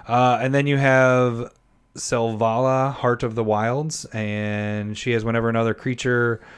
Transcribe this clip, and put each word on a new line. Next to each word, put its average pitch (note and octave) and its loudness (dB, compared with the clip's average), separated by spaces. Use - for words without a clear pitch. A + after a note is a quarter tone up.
Uh, B2 2
and C3 -2
then C#3 2
you C#3+ 2
have B2+ 2
Selvala, A#2+ 0
Heart A#2+ 0
of A2+ -4
the A#2 0
Wilds, A#2 -2
and G#2 -4
she - -4
has A2+ 0
whenever A#2 0
another A2+ 0
creature A#2+ -2